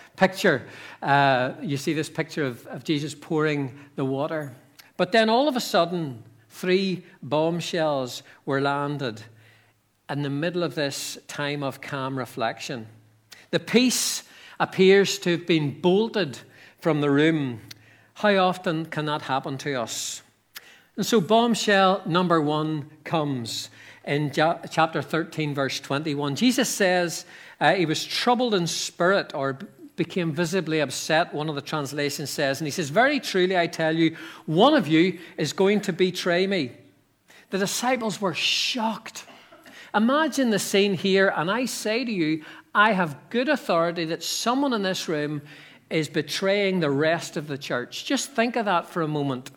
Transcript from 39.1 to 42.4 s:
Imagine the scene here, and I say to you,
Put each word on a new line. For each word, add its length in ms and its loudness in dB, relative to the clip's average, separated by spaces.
Imagine 580 2
the 80 2
scene 340 2
here, 420 4
and 160 -2
I 140 -2
say 400 -2
to 60 -4
you, 340 0